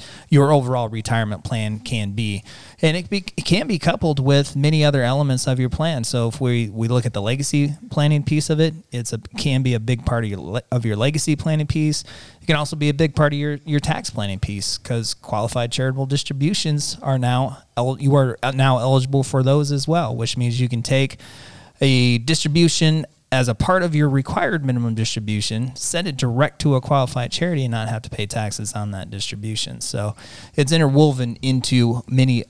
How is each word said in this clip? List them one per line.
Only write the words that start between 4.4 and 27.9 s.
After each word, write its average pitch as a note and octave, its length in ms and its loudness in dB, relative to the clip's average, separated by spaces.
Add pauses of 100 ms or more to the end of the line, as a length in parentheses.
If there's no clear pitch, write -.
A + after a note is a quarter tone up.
many D3+ 280 2
other C#3+ 180 4
elements C3 440 0
of B2+ 140 0
your B2+ 100 0
plan. D3+ 340 -2
So A#2+ 240 0
if A2 140 -6
we, A#2+ 260 0
we A2+ 200 -4
look A#2+ 180 2
at G#2+ 80 -4
the G2+ 80 -4
legacy C#3+ 540 0 (140)
planning D3 340 2
piece D3+ 260 0
of D3+ 100 2
it, D#3+ 140 2 (160)
it's A#2+ 240 -6
a, A2 40 -6 (200)
can C3+ 240 2
be B2+ 100 2
a A#2 80 0
big A#2+ 240 -2
part A#2 200 0
of G#2+ 60 -4
your G2 100 -6
le-, F#2 300 -4
of A#2+ 140 0
your A2 120 0
legacy D3 400 0
planning D3+ 300 -2
piece. D3+ 380 0 (360)
It - 60 -8
can D#3+ 100 4
also D3 180 -2
be D3 140 0
a D3 60 2
big D3+ 200 2
part D3 200 2
of C#3+ 40 -2
your, D3 280 -2
your D3 140 2
tax - 280 -2
planning G2+ 300 -4
piece, - 400 -4
'cause A#2 340 -4
qualified A2+ 600 -4
charitable C3 340 -2
distributions C#3+ 960 -2
are C3 160 0
now B2 400 0 (180)
el-, B2 240 -2
you C#3 140 4
are C3 240 4 (160)
now C3+ 240 4
eligible C3 440 2
for C3 200 0
those C#3 300 2
as C#3 140 -2
well, D3+ 300 0
which A#2 220 -4
means A#2+ 200 0
you B2+ 120 0
can A#2+ 120 -2
take C3+ 360 0 (640)
a B2 340 4
distribution D#3 880 2 (280)
as B2+ 140 2
a A#2+ 80 0
part F#3 300 2
of E3 100 0
your D3+ 140 4
required C#3+ 560 0
minimum A#2+ 320 0
distribution, A2 800 -2
send F3 320 -4
it C#3+ 80 -6
direct B2+ 440 0
to D3 140 2
a B2+ 60 2
qualified B2+ 500 -2
charity, E3+ 340 -2
and B2 60 -2
not A2+ 180 -4
have A2+ 140 -4